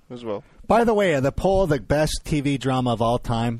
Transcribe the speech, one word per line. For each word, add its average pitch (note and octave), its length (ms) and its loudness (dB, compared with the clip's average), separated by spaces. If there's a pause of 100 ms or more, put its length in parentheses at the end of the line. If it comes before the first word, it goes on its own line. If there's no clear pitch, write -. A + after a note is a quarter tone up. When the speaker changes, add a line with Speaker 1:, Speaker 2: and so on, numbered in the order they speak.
Speaker 1:
as A#2+ 160 -14
well. G#2 180 -6 (240)
Speaker 2:
By A3+ 180 4
the A3+ 80 2
way, F#3 260 2
the C3 120 0
poll, F#3+ 360 2
the D3 120 2
best D3 440 -2
T D#3 180 -2
V C#3 160 0
drama B2+ 360 0
of A2 80 -2
all A#2 180 2
time, A#2 400 -4